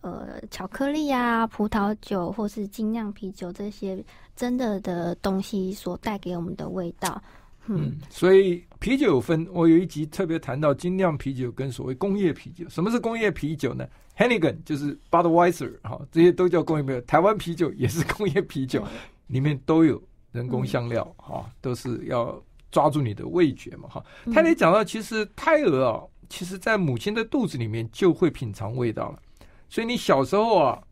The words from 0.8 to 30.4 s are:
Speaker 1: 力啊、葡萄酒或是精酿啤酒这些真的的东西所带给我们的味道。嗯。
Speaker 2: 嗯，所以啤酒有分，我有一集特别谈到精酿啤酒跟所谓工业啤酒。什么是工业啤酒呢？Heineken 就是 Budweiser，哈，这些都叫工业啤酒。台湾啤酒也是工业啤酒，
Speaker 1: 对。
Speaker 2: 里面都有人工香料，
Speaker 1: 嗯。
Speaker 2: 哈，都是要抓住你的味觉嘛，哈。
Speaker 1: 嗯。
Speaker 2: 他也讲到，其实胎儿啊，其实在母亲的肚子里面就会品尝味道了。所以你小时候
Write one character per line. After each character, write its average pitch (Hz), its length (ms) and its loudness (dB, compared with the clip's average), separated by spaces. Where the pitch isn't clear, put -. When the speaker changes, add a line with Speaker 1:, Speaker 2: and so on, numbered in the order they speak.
Speaker 1:
力 294 200 -2
啊、 233 380 0
葡 214 220 -2
萄 208 320 0
酒 180 280 -4
或 208 160 -6
是 208 220 -6
精 214 240 -4
酿 220 220 -4
啤 185 180 -12
酒 180 220 -12
这 202 180 -10
些 190 320 -8
真 247 220 -4
的 220 240 -2
的 170 340 -4
东 190 260 -2
西 190 300 -4
所 180 260 -8
带 208 200 -6
给 180 180 -8
我 170 60 -6
们 165 160 -6
的 156 100 -8
味 180 320 -6
道。 190 220 -4
嗯。 - 100 -20
Speaker 2:
嗯， 151 300 -4
所 185 240 6
以 185 280 6
啤 247 160 0
酒 269 120 2
有 139 120 4
分， 165 320 0
我 170 160 4
有 165 80 10
一 180 120 4
集 151 180 -6
特 190 180 -4
别 165 140 -2
谈 143 220 -6
到 151 120 4
精 180 240 -2
酿 180 220 2
啤 135 160 -6
酒 123 180 -4
跟 131 200 -6
所 135 160 -8
谓 131 80 -6
工 196 200 0
业 190 160 2
啤 - 200 -10
酒。 - 180 -14
什 160 140 -4
么 220 80 0
是 240 80 0
工 226 180 -4
业 214 140 2
啤 151 240 -4
酒 131 180 -4
呢？ 127 140 -8
Heineken 196 480 2
就 147 140 -4
是 143 180 -4
Budweiser， 170 720 4
哈， - 180 -12
这 165 100 4
些 175 100 10
都 180 160 2
叫 170 160 2
工 160 140 0
业 147 60 -2
啤 135 100 -4
酒。 123 80 -4
台 151 200 4
湾 208 140 4
啤 170 200 -6
酒 165 180 0
也 120 140 -2
是 147 160 0
工 208 160 -2
业 180 140 0
啤 135 240 -6
酒， 127 140 -2
Speaker 1:
对。 - 80 -8
Speaker 2:
里 127 140 -2
面 143 260 0
都 160 180 6
有 135 160 4
人 120 160 -6
工 127 160 -2
香 123 240 -2
料， 117 160 -2
Speaker 1:
嗯。 - 80 -20
Speaker 2:
哈， - 240 -10
都 127 140 -4
是 117 320 -6
要 120 340 -4
抓 151 180 4
住 147 140 2
你 110 140 -2
的 - 100 -10
味 170 260 2
觉 - 260 -12
嘛， - 120 -18
哈。 - 160 -14
Speaker 1:
嗯。 233 80 -4
Speaker 2:
他 311 100 6
也 330 100 6
讲 170 180 4
到， 214 120 4
其 220 180 -6
实 220 340 -4
胎 311 280 2
儿 131 220 4
啊， 110 180 0
其 - 160 -12
实 185 140 -12
在 220 180 0
母 151 180 0
亲 202 200 -4
的 226 100 -2
肚 233 220 0
子 - 100 -6
里 113 100 -4
面 117 240 -6
就 175 220 4
会 165 160 2
品 113 240 -8
尝 107 220 -8
味 120 180 0
道 - 160 -6
了。 - 100 -16
所 226 140 -4
以 226 40 -4
你 247 100 -2
小 135 260 4
时 131 120 0
候 214 240 4